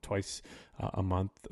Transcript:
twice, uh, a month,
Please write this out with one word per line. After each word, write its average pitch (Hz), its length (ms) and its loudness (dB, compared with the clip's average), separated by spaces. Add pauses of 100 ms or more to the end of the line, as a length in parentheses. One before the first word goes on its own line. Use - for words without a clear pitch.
twice, - 400 -2 (380)
uh, - 140 0
a 92 80 2
month, 95 500 2